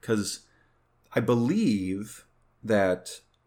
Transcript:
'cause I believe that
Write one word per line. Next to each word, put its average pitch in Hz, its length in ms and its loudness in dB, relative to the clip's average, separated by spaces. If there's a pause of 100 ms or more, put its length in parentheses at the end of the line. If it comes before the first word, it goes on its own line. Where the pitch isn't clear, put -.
'cause 104 400 -2 (760)
I 120 60 2
believe 117 1040 0 (380)
that 98 580 0 (260)